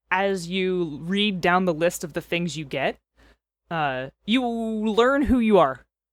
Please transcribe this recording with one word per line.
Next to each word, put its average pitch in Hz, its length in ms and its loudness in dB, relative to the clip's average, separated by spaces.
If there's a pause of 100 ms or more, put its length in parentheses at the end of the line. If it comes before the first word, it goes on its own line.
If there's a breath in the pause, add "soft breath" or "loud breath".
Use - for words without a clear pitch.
(120)
as 190 380 0
you 180 540 -2
read 196 360 -2
down 180 260 2
the 175 80 2
list 170 300 -2
of 156 100 -12
the 170 80 -6
things 170 360 -4
you 156 80 -8
get, 151 320 -6 (760 soft breath)
uh, 139 360 -4 (180)
you 247 200 0
learn 226 800 0
who 247 160 4
you 220 200 6
are, 135 220 2 (320)